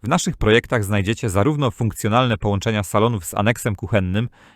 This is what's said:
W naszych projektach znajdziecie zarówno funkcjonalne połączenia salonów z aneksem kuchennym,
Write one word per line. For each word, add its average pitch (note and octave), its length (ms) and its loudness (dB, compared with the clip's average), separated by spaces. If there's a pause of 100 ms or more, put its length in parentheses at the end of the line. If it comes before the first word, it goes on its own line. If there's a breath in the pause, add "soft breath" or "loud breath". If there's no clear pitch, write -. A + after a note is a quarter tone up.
W G#2 60 -6
naszych E3+ 280 0
projektach A2+ 480 2
znajdziecie G2+ 460 -2
zarówno B2 400 2
funkcjonalne A2+ 680 0
połączenia G#2+ 440 0
salonów G#2+ 420 0
z - 100 -12
aneksem G#2 420 0
kuchennym, G2+ 520 0 (280 soft breath)